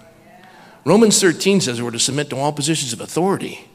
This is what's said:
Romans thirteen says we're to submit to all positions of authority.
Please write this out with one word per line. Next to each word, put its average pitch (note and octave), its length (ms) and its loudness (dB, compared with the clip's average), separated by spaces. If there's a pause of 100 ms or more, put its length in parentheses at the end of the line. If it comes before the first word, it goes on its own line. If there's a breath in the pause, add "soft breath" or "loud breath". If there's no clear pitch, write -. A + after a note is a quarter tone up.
(840 loud breath)
Romans G#3 360 6
thirteen F#3+ 420 2
says A#2+ 200 -4
we're A#2+ 100 -4
to A#2 60 -8
submit C#3 340 -2
to B2+ 60 -6
all C#3+ 140 -2
positions D3 420 -4
of - 80 -10
authority. E3+ 600 -4 (140)